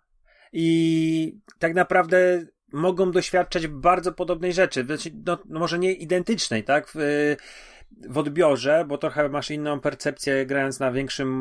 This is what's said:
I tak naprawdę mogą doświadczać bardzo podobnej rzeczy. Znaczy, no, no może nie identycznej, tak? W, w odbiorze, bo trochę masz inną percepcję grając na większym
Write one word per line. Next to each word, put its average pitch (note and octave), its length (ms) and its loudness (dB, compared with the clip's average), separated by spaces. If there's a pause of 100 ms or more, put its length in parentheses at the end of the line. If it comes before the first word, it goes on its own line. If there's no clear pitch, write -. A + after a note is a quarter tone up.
(540)
I E3 840 2 (200)
tak E3 140 0
naprawdę F3+ 720 4 (280)
mogą F3+ 380 0
doświadczać F3 560 0
bardzo E3+ 440 0
podobnej F3 420 -4
rzeczy. D#3+ 320 0
Znaczy, D3+ 240 -6 (160)
no, F3 200 -2
no D#3 140 -8
może E3+ 200 -2
nie F#3 140 2
identycznej, F3 720 -2
tak? D3 320 0
W, D3 400 0 (760)
w B2+ 80 -6
odbiorze, D3 720 2
bo C#3+ 100 -6
trochę D3 320 -2
masz C#3+ 220 -6
inną D3 280 -4
percepcję C3+ 680 -2
grając C#3 340 -2
na C3 120 0
większym C3+ 380 -2 (120)